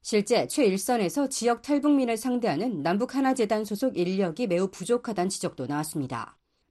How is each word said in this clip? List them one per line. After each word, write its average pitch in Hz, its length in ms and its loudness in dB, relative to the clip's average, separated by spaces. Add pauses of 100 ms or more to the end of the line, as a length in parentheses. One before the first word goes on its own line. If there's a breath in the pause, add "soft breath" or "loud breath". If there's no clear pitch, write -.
실제 208 460 2
최일선에서 226 800 2
지역 240 340 0
탈북민을 277 540 2
상대하는 220 680 0
남북 202 320 0
하나재단 254 500 2
소속 214 340 -2
인력이 190 480 0
매우 190 220 2
부족하다는 196 600 -2
지적도 160 380 -6
나왔습니다. 143 720 -6 (320)